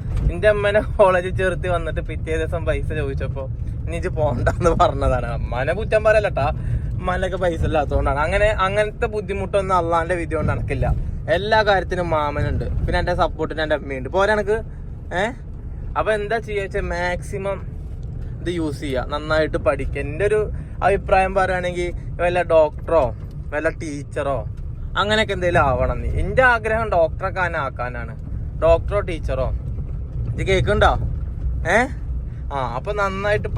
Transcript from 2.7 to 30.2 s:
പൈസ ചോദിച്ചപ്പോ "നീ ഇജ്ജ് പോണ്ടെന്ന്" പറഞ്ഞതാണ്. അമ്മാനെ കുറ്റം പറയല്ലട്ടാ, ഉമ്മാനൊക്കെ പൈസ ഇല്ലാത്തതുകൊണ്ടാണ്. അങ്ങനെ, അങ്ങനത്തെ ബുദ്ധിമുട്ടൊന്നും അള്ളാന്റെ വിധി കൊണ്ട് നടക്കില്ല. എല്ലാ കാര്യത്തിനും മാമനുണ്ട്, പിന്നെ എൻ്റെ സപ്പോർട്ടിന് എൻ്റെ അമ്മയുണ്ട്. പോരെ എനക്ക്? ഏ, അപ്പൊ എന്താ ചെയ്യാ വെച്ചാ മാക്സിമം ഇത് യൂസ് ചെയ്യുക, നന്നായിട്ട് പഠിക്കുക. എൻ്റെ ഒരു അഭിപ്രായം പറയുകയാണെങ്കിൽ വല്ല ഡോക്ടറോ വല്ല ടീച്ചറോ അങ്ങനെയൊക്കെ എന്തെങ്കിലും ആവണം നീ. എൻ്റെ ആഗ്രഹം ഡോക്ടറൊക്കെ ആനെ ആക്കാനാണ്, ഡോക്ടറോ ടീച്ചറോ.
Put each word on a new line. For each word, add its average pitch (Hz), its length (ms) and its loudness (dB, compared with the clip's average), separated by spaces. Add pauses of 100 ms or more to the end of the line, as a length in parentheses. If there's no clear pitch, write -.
പൈസ 143 180 -2 (120)
ചോദിച്ചപ്പോ 135 440 -4 (460)
"നീ - 80 -2
ഇജ്ജ് - 180 -2
പോണ്ടെന്ന്" 156 540 2 (100)
പറഞ്ഞതാണ്. 135 560 2
അമ്മാനെ 127 420 -2
കുറ്റം 214 280 0
പറയല്ലട്ടാ, 202 380 4 (520)
ഉമ്മാനൊക്കെ 185 480 -2
പൈസ 165 240 0
ഇല്ലാത്തതുകൊണ്ടാണ്. 139 560 2
അങ്ങനെ, 202 240 2 (160)
അങ്ങനത്തെ 214 500 0
ബുദ്ധിമുട്ടൊന്നും 196 640 0
അള്ളാന്റെ 170 420 2
വിധി 160 160 -2
കൊണ്ട് 151 160 0
നടക്കില്ല. 123 340 0 (500)
എല്ലാ 214 220 2 (100)
കാര്യത്തിനും 180 460 2
മാമനുണ്ട്, 147 520 0 (180)
പിന്നെ 175 180 2
എൻ്റെ 170 200 0
സപ്പോർട്ടിന് 156 420 -2
എൻ്റെ 151 140 2
അമ്മയുണ്ട്. 135 380 -6
പോരെ 196 180 4
എനക്ക്? 208 240 0 (640)
ഏ, - 20 0 (760)
അപ്പൊ 165 200 0
എന്താ 208 180 -2 (100)
ചെയ്യാ 202 200 -2
വെച്ചാ 190 160 -2 (100)
മാക്സിമം 185 640 -2 (840)
ഇത് 165 180 -4
യൂസ് 151 260 -4
ചെയ്യുക, 127 300 -2
നന്നായിട്ട് 156 540 0
പഠിക്കുക. 139 380 0
എൻ്റെ 160 240 0
ഒരു 214 100 4 (460)
അഭിപ്രായം 190 520 4
പറയുകയാണെങ്കിൽ 180 520 0 (320)
വല്ല 175 200 2 (120)
ഡോക്ടറോ 160 500 4 (500)
വല്ല 151 140 -2 (120)
ടീച്ചറോ 143 580 -4 (600)
അങ്ങനെയൊക്കെ 208 380 2
എന്തെങ്കിലും 175 320 4
ആവണം 127 340 2
നീ. 120 60 0 (120)
എൻ്റെ 208 220 4 (100)
ആഗ്രഹം 226 320 0 (120)
ഡോക്ടറൊക്കെ 185 480 0
ആനെ 170 200 -2
ആക്കാനാണ്, 120 480 -6 (520)
ഡോക്ടറോ 165 340 4 (100)
ടീച്ചറോ. 135 380 -2 (840)